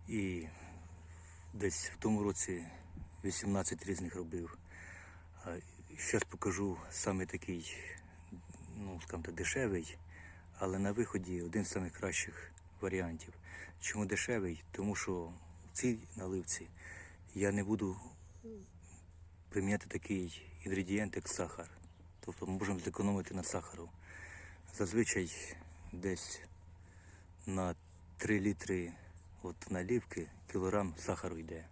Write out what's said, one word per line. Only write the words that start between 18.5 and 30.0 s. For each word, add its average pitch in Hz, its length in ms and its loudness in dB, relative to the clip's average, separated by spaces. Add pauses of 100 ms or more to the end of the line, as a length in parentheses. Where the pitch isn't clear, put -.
приміняти 101 380 4
такий - 540 0 (240)
інгредієнт, 95 500 4
як 98 120 0
сахар. 85 420 0 (500)
Тобто - 280 -4
ми 95 60 2
можемо 95 260 2
зекономити 98 540 4
на 92 100 0
сахару. - 460 -2 (880)
Зазвичай 98 800 4 (360)
десь 90 500 -2 (1040)
на 92 300 4 (420)
три 107 220 6
літри 92 540 2 (500)
от - 280 -4
наливки 92 560 2 (240)